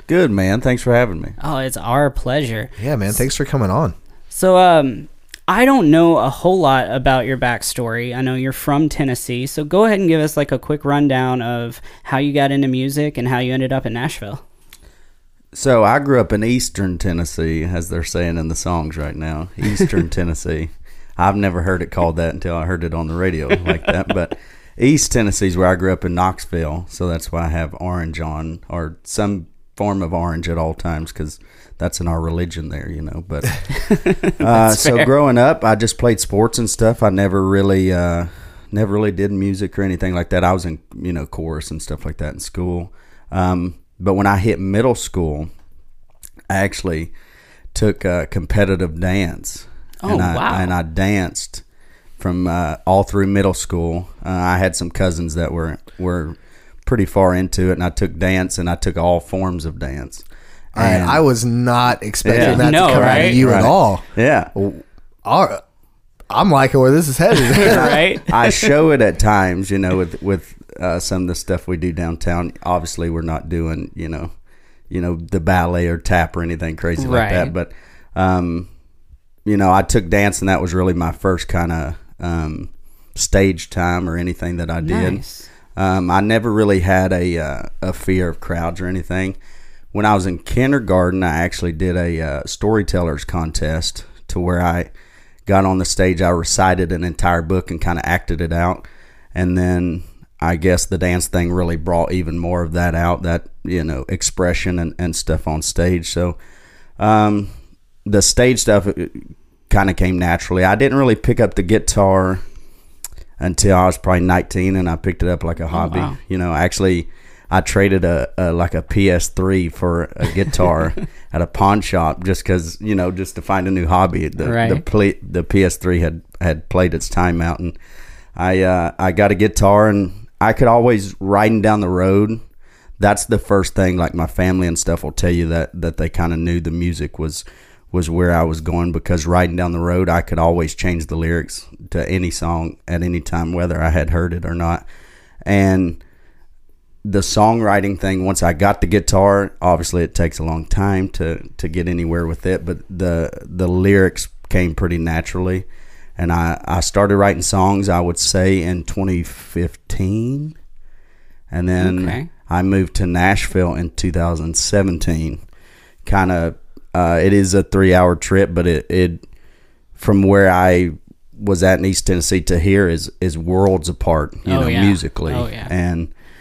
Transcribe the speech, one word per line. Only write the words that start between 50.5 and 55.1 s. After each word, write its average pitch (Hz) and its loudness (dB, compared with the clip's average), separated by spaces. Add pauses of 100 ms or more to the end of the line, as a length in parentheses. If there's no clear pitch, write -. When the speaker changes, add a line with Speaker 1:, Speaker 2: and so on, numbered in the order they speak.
Speaker 1:
and 90 -2
I 87 0
danced 95 -2 (540)
from, 90 -2
uh, 85 -2 (100)
all 95 4
through 98 0
middle 98 2
school. 85 -4 (180)
Uh, - -8
I 90 0
had 92 0
some 85 -6
cousins 85 -2